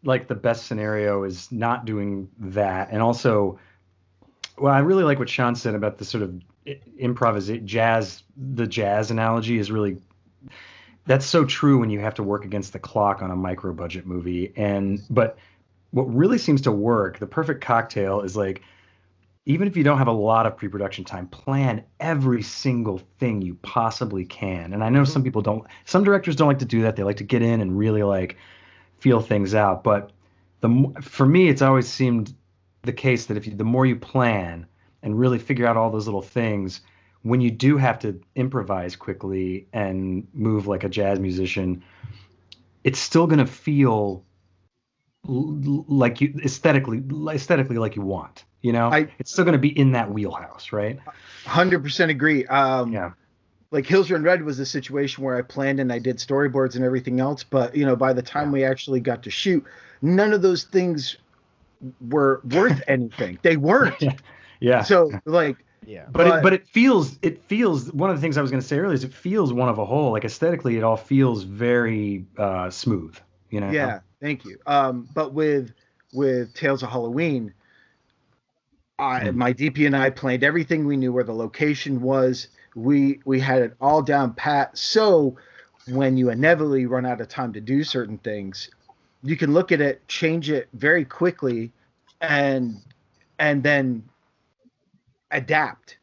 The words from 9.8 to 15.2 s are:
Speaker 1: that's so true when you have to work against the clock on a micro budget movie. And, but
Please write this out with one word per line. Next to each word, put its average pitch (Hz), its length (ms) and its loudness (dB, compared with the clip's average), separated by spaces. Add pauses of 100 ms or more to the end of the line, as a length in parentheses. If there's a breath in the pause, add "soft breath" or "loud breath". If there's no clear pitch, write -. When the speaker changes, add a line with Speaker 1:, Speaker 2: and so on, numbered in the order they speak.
Speaker 1:
that's 135 200 4
so 160 180 4
true 135 340 4
when 113 120 0
you 104 80 -2
have 104 160 -4
to 110 80 -6
work 101 220 -2
against 98 280 -8
the 95 60 -14
clock 101 440 0
on 92 100 -6
a 92 40 -4
micro 92 360 -6
budget 87 340 -10
movie. 90 500 -6
And, 101 540 -2
but 113 260 0 (540 soft breath)